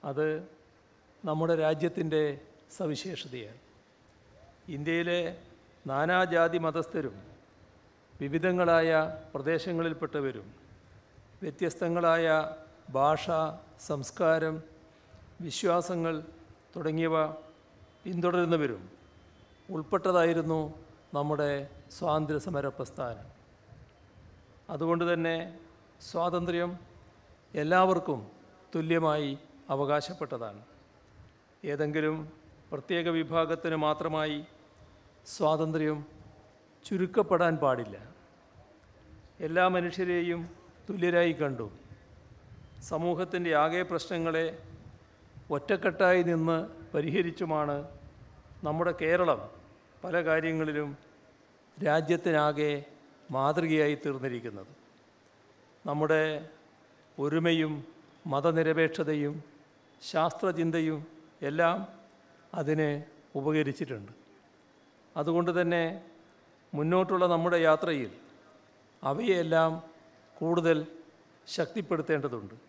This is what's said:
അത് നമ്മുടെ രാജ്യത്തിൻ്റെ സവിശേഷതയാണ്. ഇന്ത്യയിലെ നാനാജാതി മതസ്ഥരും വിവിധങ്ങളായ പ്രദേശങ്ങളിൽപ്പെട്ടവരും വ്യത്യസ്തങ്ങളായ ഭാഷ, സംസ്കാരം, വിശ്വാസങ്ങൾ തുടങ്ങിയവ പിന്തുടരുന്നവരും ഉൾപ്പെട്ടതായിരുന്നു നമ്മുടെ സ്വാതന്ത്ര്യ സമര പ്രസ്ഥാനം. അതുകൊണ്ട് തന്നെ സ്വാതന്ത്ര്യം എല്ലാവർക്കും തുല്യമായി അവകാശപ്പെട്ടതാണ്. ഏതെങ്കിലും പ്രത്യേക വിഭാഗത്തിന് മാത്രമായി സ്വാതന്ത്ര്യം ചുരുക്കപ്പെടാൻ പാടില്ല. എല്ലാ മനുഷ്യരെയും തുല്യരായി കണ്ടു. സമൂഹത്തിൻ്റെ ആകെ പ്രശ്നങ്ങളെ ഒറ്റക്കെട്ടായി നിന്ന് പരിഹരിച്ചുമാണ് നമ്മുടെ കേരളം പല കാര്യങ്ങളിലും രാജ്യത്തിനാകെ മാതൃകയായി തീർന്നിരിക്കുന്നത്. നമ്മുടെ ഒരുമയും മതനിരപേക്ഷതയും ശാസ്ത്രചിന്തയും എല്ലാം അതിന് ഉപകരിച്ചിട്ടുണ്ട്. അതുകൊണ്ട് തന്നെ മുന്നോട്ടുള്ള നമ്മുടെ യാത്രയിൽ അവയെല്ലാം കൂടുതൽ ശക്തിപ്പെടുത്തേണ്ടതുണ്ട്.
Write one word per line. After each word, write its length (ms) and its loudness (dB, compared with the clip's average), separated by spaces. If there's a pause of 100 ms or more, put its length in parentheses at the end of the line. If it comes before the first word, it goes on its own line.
(100)
അത് 160 0 (1000)
നമ്മുടെ 280 2 (100)
രാജ്യത്തിൻ്റെ 580 0 (540)
സവിശേഷതയാണ്. 800 -8 (1120)
ഇന്ത്യയിലെ 440 0 (720)
നാനാജാതി 760 4
മതസ്ഥരും 520 -4 (1040)
വിവിധങ്ങളായ 720 2 (420)
പ്രദേശങ്ങളിൽപ്പെട്ടവരും 1120 -4 (960)
വ്യത്യസ്തങ്ങളായ 840 2 (680)
ഭാഷ, 300 2 (600)
സംസ്കാരം, 680 0 (920)
വിശ്വാസങ്ങൾ 680 0 (600)
തുടങ്ങിയവ 400 0 (880)
പിന്തുടരുന്നവരും 800 0 (920)
ഉൾപ്പെട്ടതായിരുന്നു 840 2 (600)
നമ്മുടെ 320 0 (460)
സ്വാതന്ത്ര്യ 500 0
സമര 200 -4 (120)
പ്രസ്ഥാനം. 500 -10 (1500)
അതുകൊണ്ട് 360 0
തന്നെ 240 0 (720)
സ്വാതന്ത്ര്യം 640 -2 (920)
എല്ലാവർക്കും 580 4 (540)
തുല്യമായി 540 2 (460)
അവകാശപ്പെട്ടതാണ്. 880 -4 (1080)
ഏതെങ്കിലും 460 -2 (540)
പ്രത്യേക 360 -2 (120)
വിഭാഗത്തിന് 560 0 (100)
മാത്രമായി 520 -2 (920)
സ്വാതന്ത്ര്യം 640 0 (880)
ചുരുക്കപ്പെടാൻ 760 2
പാടില്ല. 360 0 (1500)
എല്ലാ 180 4 (100)
മനുഷ്യരെയും 640 0 (460)
തുല്യരായി 540 2
കണ്ടു. 260 -2 (1200)
സമൂഹത്തിൻ്റെ 600 -2 (120)
ആകെ 280 2
പ്രശ്നങ്ങളെ 540 -2 (1120)
ഒറ്റക്കെട്ടായി 720 4
നിന്ന് 280 2 (360)
പരിഹരിച്ചുമാണ് 840 -2 (880)
നമ്മുടെ 260 0 (100)
കേരളം 380 2 (640)
പല 120 -8 (140)
കാര്യങ്ങളിലും 600 0 (960)
രാജ്യത്തിനാകെ 840 2 (640)
മാതൃകയായി 680 2
തീർന്നിരിക്കുന്നത്. 680 -6 (1120)
നമ്മുടെ 380 2 (1040)
ഒരുമയും 480 2 (600)
മതനിരപേക്ഷതയും 1040 2 (760)
ശാസ്ത്രചിന്തയും 880 0 (500)
എല്ലാം 280 2 (840)
അതിന് 300 2 (480)
ഉപകരിച്ചിട്ടുണ്ട്. 760 -2 (1080)
അതുകൊണ്ട് 380 2
തന്നെ 240 2 (960)
മുന്നോട്ടുള്ള 560 2
നമ്മുടെ 320 2
യാത്രയിൽ 460 2 (1000)
അവയെല്ലാം 640 2 (640)
കൂടുതൽ 400 2 (760)
ശക്തിപ്പെടുത്തേണ്ടതുണ്ട്. 1000 -4 (140)